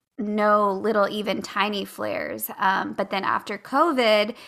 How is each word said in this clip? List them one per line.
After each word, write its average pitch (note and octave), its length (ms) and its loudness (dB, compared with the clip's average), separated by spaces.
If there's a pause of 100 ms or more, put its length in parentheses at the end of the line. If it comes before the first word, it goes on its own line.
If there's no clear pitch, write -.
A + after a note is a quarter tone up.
(180)
no G#3 560 2
little, G#3 360 2
even G3+ 320 -4
tiny G3+ 440 -2
flares. - 760 -6
Um, F#3+ 340 0
but G3 160 -4
then F#3+ 140 -4
after - 340 -2
covid, A#3 760 2 (120)